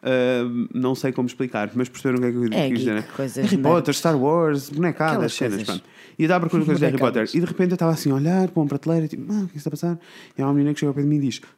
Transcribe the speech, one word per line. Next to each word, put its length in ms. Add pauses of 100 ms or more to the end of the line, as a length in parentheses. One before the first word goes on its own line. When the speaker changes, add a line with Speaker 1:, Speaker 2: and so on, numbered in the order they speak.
Speaker 1:
Ah, 420 (300)
não 220
sei 160
como 160
explicar, 480
mas 140
perceberam 300
o 20
que 60
é 40
que 60
eu 220
Speaker 2:
É 100
Speaker 1:
quis 100
dizer, 140
Speaker 2:
geek, 140
Speaker 1:
né? 80
Speaker 2:
coisas 280
Speaker 1:
Harry 140
Speaker 2:
nerd. 60 (120)
Speaker 1:
Potter, 180
Star 240
Wars, 520
bonecadas, 460
Speaker 2:
Aquelas 180
Speaker 1:
cenas, 220
Speaker 2:
coisas. 120
Speaker 1:
pronto. 160 (340)
E 60
eu 20
estava 120
à 40
procura 200
de 60
coisas 120
de 60
Harry 120
Speaker 2:
Bonecadas. 340
Speaker 1:
Potter. 60
E 80
de 60
repente 200
eu 40
estava 160
assim 200
a 40
olhar 340
para 120
uma 80
prateleira, 380
tipo, 240
"Ah, 40
o 40
que 60
é 60
que 60
está 120
a 20
passar?" 280 (380)
E 40
há 40
uma 80
menina 200
que 60
chegou 120
ao 40
pé 60
de 60
mim 100
e 20
diz 220 (160)